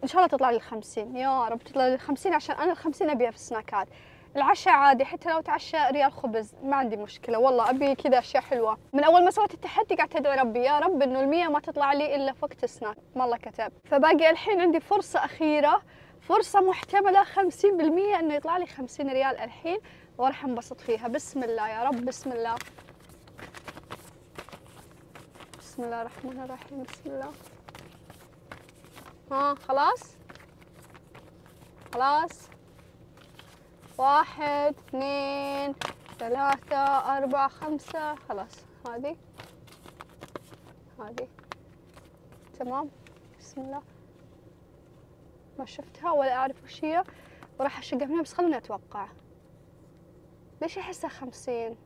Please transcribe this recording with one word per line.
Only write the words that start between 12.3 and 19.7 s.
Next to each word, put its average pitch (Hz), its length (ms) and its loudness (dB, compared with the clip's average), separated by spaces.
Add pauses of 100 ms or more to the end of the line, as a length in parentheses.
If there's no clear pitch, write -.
في 262 120 -14
وقت - 180 -8
السناك". 220 340 -6 (180)
ما 254 100 0
الله 233 120 0
كتب. 220 340 -8 (140)
فباقي 311 440 6
الحين 349 320 2
عندي 339 180 4
فرصة - 460 0
أخيرة، 302 560 2 (400)
فرصة 403 400 2
محتملة 381 600 4
خمسين 392 540 2
بالمية 349 420 2
إنه 320 140 -2
يطلع 320 240 -2
لي 359 80 -2
خمسين 277 440 -8
ريال 262 300 0
الحين، 320 400 -6 (380)